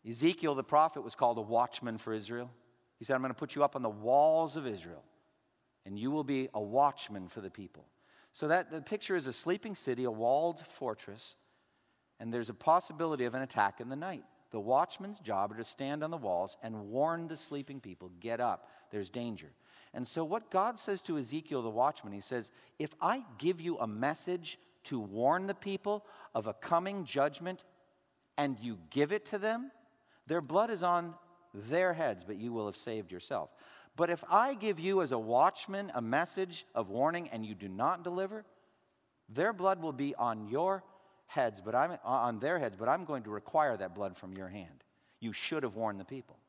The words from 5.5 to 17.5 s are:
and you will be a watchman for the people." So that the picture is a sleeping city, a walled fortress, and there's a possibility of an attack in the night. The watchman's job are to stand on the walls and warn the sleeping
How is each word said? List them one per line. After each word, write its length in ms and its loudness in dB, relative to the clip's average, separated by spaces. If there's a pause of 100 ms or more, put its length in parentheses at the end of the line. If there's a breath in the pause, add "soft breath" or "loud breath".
and 120 -8
you 120 -2
will 140 0
be 280 0
a 80 -4
watchman 680 2
for 120 -10
the 100 -8
people." 360 -16 (460 soft breath)
So 160 -4
that 220 2
the 120 -8
picture 340 -4
is 100 -2
a 60 -4
sleeping 420 -2
city, 300 -2
a 60 0
walled 560 0
fortress, 680 -8 (840)
and 140 -4
there's 160 0
a 40 -10
possibility 720 2
of 100 0
an 60 -2
attack 400 2
in 80 -8
the 80 -6
night. 300 -8 (240)
The 100 -4
watchman's 600 2
job 320 0
are 40 -10
to 80 -8
stand 400 -4
on 60 -4
the 80 -6
walls 440 -2
and 280 -8
warn 360 0
the 100 -8
sleeping 440 -10